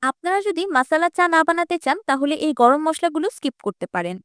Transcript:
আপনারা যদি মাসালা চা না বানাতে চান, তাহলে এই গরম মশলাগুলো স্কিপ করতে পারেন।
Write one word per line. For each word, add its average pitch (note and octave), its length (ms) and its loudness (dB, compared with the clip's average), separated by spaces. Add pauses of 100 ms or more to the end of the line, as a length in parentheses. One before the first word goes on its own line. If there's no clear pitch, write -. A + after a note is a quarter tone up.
আপনারা F4 440 -2
যদি F4 160 -2 (120)
মাসালা D#4 420 2
চা F4 100 4
না E4 200 4
বানাতে E4+ 280 0 (100)
চান, D4 120 0 (120)
তাহলে C#4 260 0 (100)
এই D4+ 160 0
গরম C4 260 6
মশলাগুলো D#4+ 400 -2 (100)
স্কিপ - 260 -6
করতে G3+ 300 -6
পারেন। F3+ 320 -4